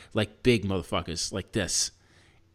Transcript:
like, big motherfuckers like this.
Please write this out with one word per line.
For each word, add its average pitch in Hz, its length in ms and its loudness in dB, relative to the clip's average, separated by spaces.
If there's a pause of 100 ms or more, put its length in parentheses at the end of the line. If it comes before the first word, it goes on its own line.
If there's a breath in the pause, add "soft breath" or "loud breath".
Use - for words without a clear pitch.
(140 loud breath)
like, - 300 -2
big 113 220 4
motherfuckers 90 680 -2
like 92 180 -6
this. - 400 -2 (640 soft breath)